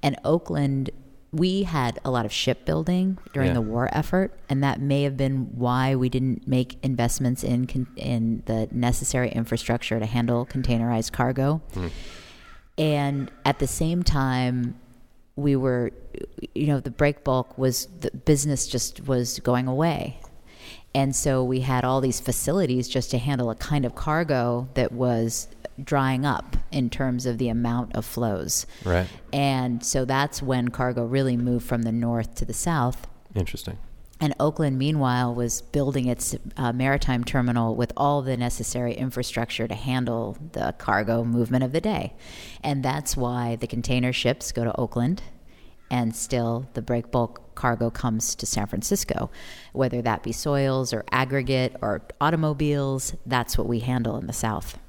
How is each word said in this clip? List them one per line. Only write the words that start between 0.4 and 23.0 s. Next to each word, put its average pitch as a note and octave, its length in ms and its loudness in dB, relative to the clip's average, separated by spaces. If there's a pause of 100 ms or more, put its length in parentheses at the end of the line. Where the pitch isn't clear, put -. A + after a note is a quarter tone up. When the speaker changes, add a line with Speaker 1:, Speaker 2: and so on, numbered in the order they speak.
Speaker 1:
we F#3 320 2
had C#3 400 0
a C#3 60 -2
lot A#2+ 160 2
of G#2 80 -4
shipbuilding F3 840 0 (140)
during C3+ 160 4
Speaker 2:
Yeah. C3 60 4
Speaker 1:
the A#2+ 60 2
war A2+ 300 0
effort, F3+ 420 0 (160)
and C3+ 140 2
that C#3 180 2
may C#3 220 2
have C#3 120 0
been C3 400 0
why B2 400 2
we B2+ 140 2
didn't B2+ 380 0
make B2+ 360 2
investments B2 600 0
in B2 240 2
con-, B2+ 280 -2
in A2+ 520 0
the A2 240 0
necessary B2 580 2
infrastructure A#2 680 -2
to G#2+ 80 0
handle A#2+ 400 2
containerized A#2 640 0
cargo. C3+ 500 2 (140)
Speaker 2:
Hmm. F2+ 120 -2 (920)
Speaker 1:
And C#3+ 540 0 (140)
at C#3+ 140 2
the C#3 80 0
same E3+ 360 0
time, B2+ 720 2 (600)
we C#3+ 200 4
were, B2+ 360 2 (640)
you D3 120 2
know, C#3+ 120 4
the B2+ 120 -4
break D3 320 0
bulk C3 340 0
was, B2+ 300 0 (120)
the - 120 -4
business C#3+ 560 2
just - 400 -4
was B2 320 0
going B2 280 2
away. C#3+ 500 0 (760)
And C#3 220 2
so C3 280 2
we B2+ 180 0
had B2+ 240 2
all C3 160 4
these C3 180 0
facilities B2+ 680 0
just - 220 -2